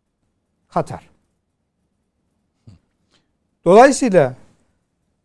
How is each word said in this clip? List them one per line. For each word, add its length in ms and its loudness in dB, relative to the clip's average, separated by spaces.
Katar. 400 -12
Dolayısıyla 720 2